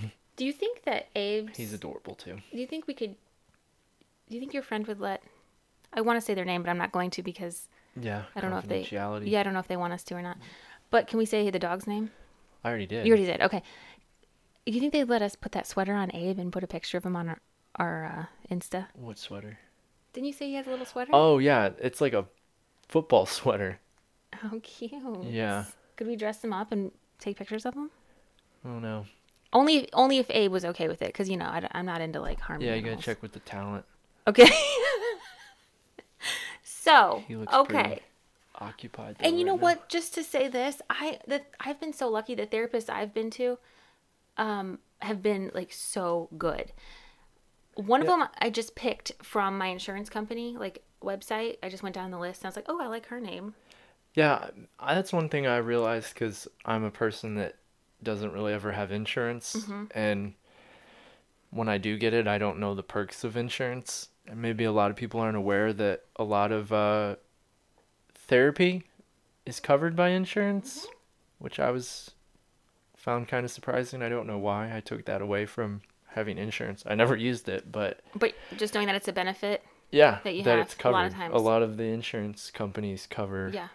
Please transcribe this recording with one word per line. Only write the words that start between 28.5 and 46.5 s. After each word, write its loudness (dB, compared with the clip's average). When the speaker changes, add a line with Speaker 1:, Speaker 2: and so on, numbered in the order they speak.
Speaker 2:
Oh, -10
no. -6
Speaker 1:
Only, 6
only 6
if 2
Abe 4
was 0
okay -2
with -4
it, -4
'cause, -2
you -2
know, -4
I -4
d-, -4
I'm -4
not -4
into, -4
like, -2
harming -4
Speaker 2:
Yeah, 0
you -2
gotta -4
Speaker 1:
animals. -6
Speaker 2:
check -4
with -12
the -16
talent. -8
Speaker 1:
Okay. 12
<laughs> 4
So, 6
Speaker 2:
He -8
looks -6
Speaker 1:
okay. 6
Speaker 2:
pretty -4
occupied -14
Speaker 1:
And 4
Speaker 2:
there 2
Speaker 1:
you 2
know 2
Speaker 2:
right 2
now. -2
Speaker 1:
what? 4
Just -4
to -4
say 0
this, -2
I, -4
the, -2
I've -8
been -8
so -4
lucky. -2
The -4
therapists -2
I've -4
been -2
to, -2
um, -4
have -6
been, 0
like, -6
so -2
good. -2